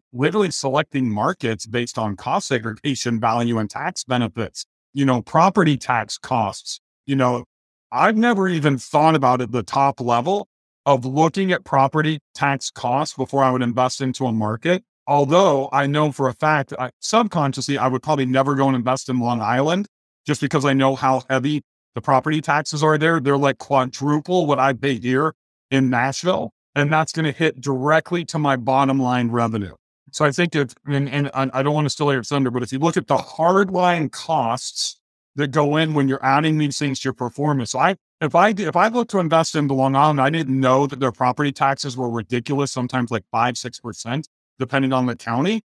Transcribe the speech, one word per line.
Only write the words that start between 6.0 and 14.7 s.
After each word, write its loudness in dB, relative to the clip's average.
costs. -4
You -2
know, 0
I've 2
never 2
even 0
thought 2
about 2
at -6
the -2
top 0
level 0
of 2
looking 0
at -2
property 0
tax -2
costs -4
before 0
I 4
would 0
invest -2
into -4
a -2
market. -2